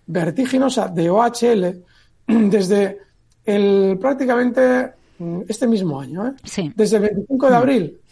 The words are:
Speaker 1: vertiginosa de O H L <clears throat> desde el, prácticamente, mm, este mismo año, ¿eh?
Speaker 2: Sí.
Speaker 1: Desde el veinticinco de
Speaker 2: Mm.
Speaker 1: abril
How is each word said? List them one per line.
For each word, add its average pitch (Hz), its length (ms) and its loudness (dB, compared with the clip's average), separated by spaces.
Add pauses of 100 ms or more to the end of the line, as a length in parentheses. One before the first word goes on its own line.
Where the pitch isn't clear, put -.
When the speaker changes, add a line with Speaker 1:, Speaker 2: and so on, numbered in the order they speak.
Speaker 1:
vertiginosa 247 800 -2
de 170 220 -2
O 202 120 2
H 233 300 0
L 180 320 -2 (200)
<clears throat> - 240 -16
desde 202 720 2 (480)
el, 196 540 2
prácticamente, 254 920 0 (280)
mm, 170 280 -6
este 233 200 -2
mismo 185 340 0
año, 165 260 -8
¿eh? 277 40 -4 (120)
Speaker 2:
Sí. 170 320 -6
Speaker 1:
Desde 214 220 2
el 202 60 0
veinticinco 254 440 -2
de 254 60 6
Speaker 2:
Mm. - 20 6
Speaker 1:
abril 240 420 0 (140)